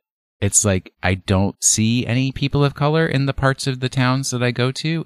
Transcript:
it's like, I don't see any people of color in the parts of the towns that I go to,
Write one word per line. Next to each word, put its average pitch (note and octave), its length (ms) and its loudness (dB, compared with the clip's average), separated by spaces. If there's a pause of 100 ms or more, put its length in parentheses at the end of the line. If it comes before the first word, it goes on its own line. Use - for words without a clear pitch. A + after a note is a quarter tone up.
(400)
it's G2+ 260 2
like, F#2+ 280 0 (100)
I F#2 120 2
don't F#2+ 480 0
see A2+ 420 2
any C3 260 0
people C#3+ 320 0
of C#3 100 2
color D#3 320 0
in C3+ 220 0
the C3+ 60 -2
parts C3+ 340 -2
of C3 120 -4
the B2+ 100 -4
towns C3 420 0
that B2 100 -4
I B2 100 2
go B2 200 0
to, D#3 340 -4